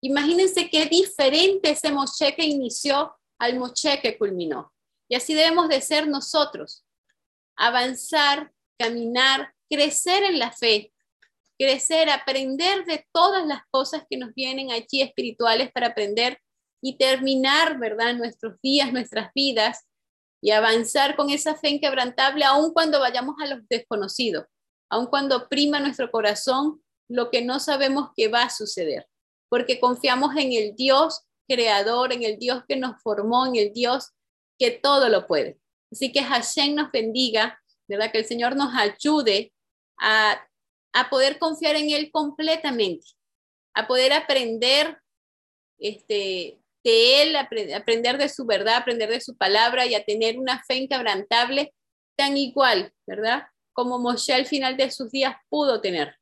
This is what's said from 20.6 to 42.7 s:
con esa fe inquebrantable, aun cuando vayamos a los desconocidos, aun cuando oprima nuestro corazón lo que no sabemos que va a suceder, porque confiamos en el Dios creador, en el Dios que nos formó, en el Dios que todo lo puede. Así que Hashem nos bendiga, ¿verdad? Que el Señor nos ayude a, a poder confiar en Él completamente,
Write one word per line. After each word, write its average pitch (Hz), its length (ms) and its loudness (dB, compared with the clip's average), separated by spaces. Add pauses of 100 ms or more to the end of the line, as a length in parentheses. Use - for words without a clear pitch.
con 285 140 0
esa 294 260 -2
fe 302 140 -2
inquebrantable, 277 760 0
aun 294 260 4
cuando 320 280 2
vayamos 254 420 -2
a 294 60 -6
los 247 200 -10
desconocidos, 214 800 -4 (440)
aun 240 180 -2
cuando 277 300 0
oprima 285 420 0
nuestro 269 320 -4
corazón 262 720 -2 (260)
lo 240 220 -2
que 240 100 0
no 254 180 -4
sabemos 277 560 -2
que 226 120 0
va 240 160 2
a 247 60 -2
suceder, 180 580 -6 (420)
porque 240 300 0
confiamos 254 560 0
en 269 180 0
el 214 220 -2
Dios 269 460 2 (260)
creador, 240 680 0
en 240 100 -6
el 214 140 -4
Dios 247 300 -4
que 277 80 -2
nos 254 260 -6
formó, 226 460 0
en 254 80 -2
el 208 180 0
Dios 240 380 -2 (480)
que 233 120 2
todo 269 380 4
lo 196 160 2
puede. 147 340 -2 (320)
Así 262 200 -4
que 277 100 0
Hashem 269 540 0
nos 294 160 -4
bendiga, 226 680 -2 (280)
¿verdad? 214 240 -4
Que 220 80 0
el 226 60 -2
Señor 240 300 -2
nos 269 200 -2
ayude 226 800 0 (460)
a, 214 460 2 (480)
a 247 160 0
poder 277 300 2
confiar 320 380 -2
en 302 120 -2
Él 302 220 -4
completamente, 294 960 -2 (680)